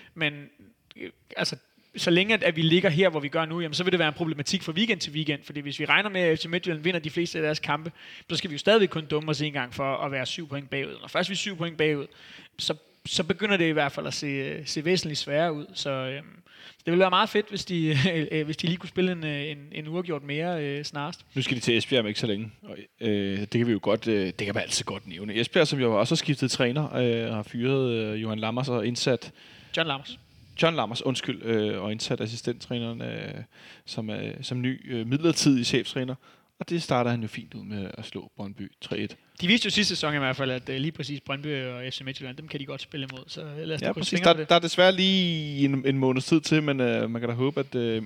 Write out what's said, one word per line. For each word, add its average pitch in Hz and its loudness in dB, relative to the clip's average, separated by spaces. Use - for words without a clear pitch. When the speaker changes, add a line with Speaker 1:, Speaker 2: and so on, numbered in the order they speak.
Speaker 1:
men, 151 -2
øh, - -12
altså, 165 -2
så - -2
længe 190 6
at, 214 2
at 170 4
vi 160 0
ligger 180 6
her, 180 6
hvor 156 -2
vi 143 -6
gør 160 0
nu, 165 -4
jamen, 156 -6
så 151 -2
vil 185 4
det 180 4
være 160 4
en 151 0
problematik 160 -2
fra 165 -6
weekend 202 0
til 151 -6
weekend, 147 -2
fordi 147 -10
hvis 143 -8
vi 151 -2
regner 170 4
med, 190 0
at 160 4
F - -6
C - -6
Midtjylland 165 -4
vinder 175 0
de 156 -6
fleste 170 -2
af 156 0
deres 151 0
kampe, 156 -2
så 170 -4
skal 180 -4
vi 147 -8
jo 143 -8
stadigvæk 208 6
kun 160 -6
dumme 156 -2
os 143 0
en 151 -2
gang 123 -4
for 135 -2
at 143 -4
være 131 -2
syv 165 -8
point 139 -8
bagud. 139 -4
Når - -14
først 175 0
vi 202 -4
er 180 -4
syv 196 -4
point 165 -4
bagud, 151 2
så, - -2
så - -2
begynder 196 2
det 170 4
i 160 4
hvert 151 2
fald 147 -6
at 143 -6
se, 143 -4
se 147 -4
væsentligt 165 0
sværere 156 0
ud. 147 -8
Så, - -6
øhm, 135 -6
det 165 0
ville 170 6
være 185 8
meget 196 4
fedt, 208 0
hvis 202 -6
de, 160 2
<laughs> 165 0
øh, 156 0
hvis 156 -6
de 175 -2
lige 175 0
kunne 175 -12
spille 185 0
en, 170 -6
øh, 147 -4
en, 147 -8
en 156 -10
uafgjort 165 -4
mere, 156 -2
øh, 143 -4
snarest. 147 -8
Speaker 2:
Nu 135 0
skal 131 0
de 117 -4
til 120 4
Esbjerg 123 4
om 107 0
ikke 104 -4
så 123 -2
længe. 107 -2
Og, - -14
øh, 101 0
det 104 -6
kan 120 4
vi 120 4
jo 101 4
godt, 110 2
øh, 104 2
det 90 -4
kan 101 -4
man 101 0
altid - -2
godt - -8
nævne. 98 -8
Esbjerg, 143 4
som 143 0
jo 113 4
også 120 4
har - 0
skiftet 135 0
træner, 135 0
øh, 117 0
har 107 -4
fyret, 127 0
øh, 110 -2
Johan 110 -4
Lammers 120 -2
og 117 0
indsat 123 0
Speaker 1:
John 165 0
Lammers. 139 -8
Speaker 2:
John 165 4
Lammers, 117 -2
undskyld, 131 -2
øh, 107 0
og 104 -2
indsat 113 -4
assistenttræneren, 117 -6
øh, 110 -8
som, 110 -8
øh, 104 -6
som 127 -6
ny, 131 -4
øh, 113 -2
midlertidig 143 4
cheftræner. 127 0
Og - -8
det 170 0
starter 120 2
han 117 0
jo 107 -4
fint - -12
ud 101 -12
med 98 -8
at - -12
slå - -12
Brøndby 98 -10
tre - -6
et. 104 -6
Speaker 1:
De 180 0
viste 226 6
jo 202 0
sidste 190 2
sæson 151 -2
i - 0
hvert 131 0
fald, 131 -2
at, 127 -6
øh, 131 -4
lige 151 -2
præcis 139 -8
Brøndby 143 -6
og 123 -8
F - -10
C - -10
Midtjylland, 135 -10
dem 151 -16
kan 143 -8
de 139 -10
godt 139 -10
spille 135 -8
imod. 135 -14
Så, - -12
øh, 147 -12
lad 160 -4
os 147 -4
da - -2
Speaker 2:
Ja, - 0
Speaker 1:
krydse - -4
Speaker 2:
præcis. 180 0
Speaker 1:
fingre 175 6
Speaker 2:
Der, 165 8
Speaker 1:
for 156 -4
det. 151 -6
Speaker 2:
der 170 8
er 175 8
desværre 180 6
lige 170 2
en, 135 2
en 135 4
måneds 131 2
tid 160 6
til, 156 4
men, 143 0
øh, 117 2
man 117 -4
kan 120 -2
da 117 -2
håbe, 139 0
at, 135 -4
øh, 117 0